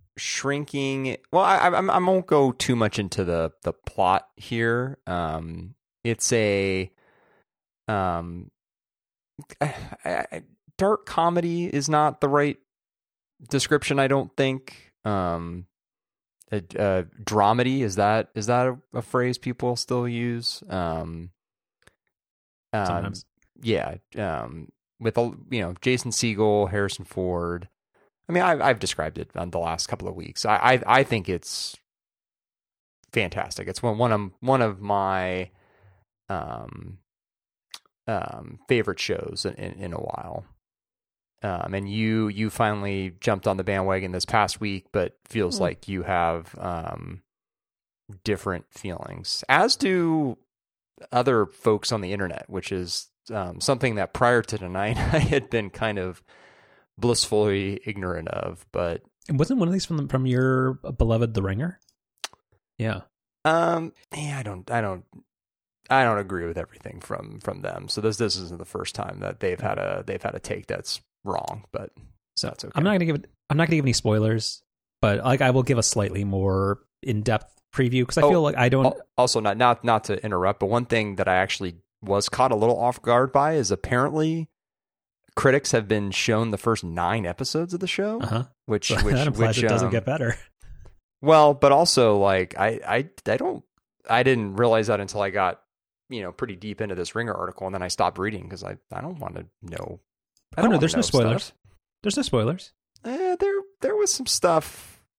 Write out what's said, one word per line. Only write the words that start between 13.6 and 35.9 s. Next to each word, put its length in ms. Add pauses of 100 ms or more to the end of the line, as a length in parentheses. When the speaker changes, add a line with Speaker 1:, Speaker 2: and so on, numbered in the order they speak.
Speaker 1:
I 80
don't 300
think. 560 (120)
Um, 600 (840)
a, 60
a 480 (160)
dramedy, 580
is 160
that, 380
is 120
that 220
a, 100 (200)
a 40
phrase 360
people 380
still 300
use? 640
Um, 600 (1400)
um, 140
Speaker 2:
Sometimes. 380 (360)
Speaker 1:
Yeah. 360 (200)
Um, 520 (320)
with 180
a, 140 (180)
you 120
know, 180
Jason 320
Segel, 580
Harrison 340
Ford. 640 (600)
I 40
mean, 100
I've, 180
I've 180
described 400
it 160
on 160
the 80
last 300
couple 180
of 80
weeks. 300
I, 120
I, 300
I 160
think 260
it's 480 (1400)
fantastic. 560
It's 140
one, 160
one 140
of, 180 (100)
one 220
of 180
my, 720 (800)